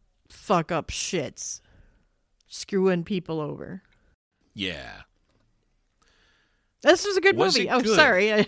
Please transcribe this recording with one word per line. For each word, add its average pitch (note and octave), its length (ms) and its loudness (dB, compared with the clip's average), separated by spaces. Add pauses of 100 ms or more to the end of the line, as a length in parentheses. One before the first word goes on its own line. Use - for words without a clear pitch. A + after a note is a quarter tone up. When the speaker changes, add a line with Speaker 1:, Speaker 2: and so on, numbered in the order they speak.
(300)
Speaker 1:
fuck - 420 -2
up D#3+ 180 -4
shits, - 720 -8 (880)
screwing F#3 560 -2
people E3 360 -6
over. D3+ 440 -10 (720)
Speaker 2:
Yeah. F#2 480 -10 (1800)
Speaker 1:
This E4+ 220 6
was G4+ 100 -2
a F#4 60 2
good F#4 160 4
Speaker 2:
Was F#4 180 2
Speaker 1:
movie. - 140 0
Speaker 2:
it - 20 0
Speaker 1:
Oh, C4 100 2
Speaker 2:
good? G#3+ 140 2
Speaker 1:
sorry. G#3+ 380 4
<laughs> - 0 -
I, G#3 140 2